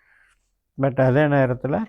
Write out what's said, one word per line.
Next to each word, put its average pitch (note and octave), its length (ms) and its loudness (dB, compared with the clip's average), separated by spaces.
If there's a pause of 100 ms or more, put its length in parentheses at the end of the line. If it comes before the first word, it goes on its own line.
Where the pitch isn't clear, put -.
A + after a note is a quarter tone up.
(760)
But C3+ 240 -4
அதே C3 260 4
நேரத்துல C3+ 500 0 (120)